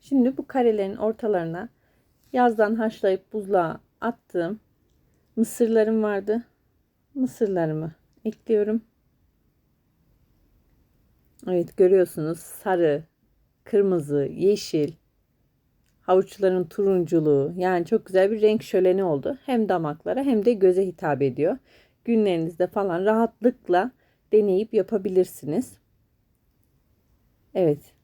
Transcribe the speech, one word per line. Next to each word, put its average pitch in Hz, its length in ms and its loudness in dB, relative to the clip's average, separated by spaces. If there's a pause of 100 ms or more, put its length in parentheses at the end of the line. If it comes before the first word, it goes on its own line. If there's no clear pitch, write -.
Şimdi 262 360 0
bu 277 100 -10
karelerin 214 500 0
ortalarına 208 720 -4 (640)
yazdan 226 420 2
haşlayıp 220 580 -2
buzluğa 190 480 -2 (200)
attığım 208 600 -6 (760)
mısırlarım 220 680 2
vardı. 208 420 -2 (680)
Mısırlarımı 175 800 -2 (320)
ekliyorum. 214 580 -2 (2750)
Evet, 175 280 -2
görüyorsunuz 175 600 2
sarı, 170 640 0 (600)
kırmızı, 151 680 0
yeşil, 180 600 -2 (1080)
havuçların 185 640 0
turunculuğu. 165 920 0
Yani 180 300 -2
çok 220 200 -2
güzel 190 240 2
bir 214 120 -2
renk 214 200 2
şöleni 185 420 2
oldu. 170 420 -2
Hem 226 220 0
damaklara 175 540 -4
hem 233 220 0
de 240 80 4
göze 185 340 2
hitap 151 360 -2
ediyor. 143 360 -2 (460)
Günlerinizde 180 600 0
falan 190 380 -4
rahatlıkla 220 840 0 (420)
deneyip 208 420 2
yapabilirsiniz. 185 1040 -2 (1800)
Evet. 165 500 -2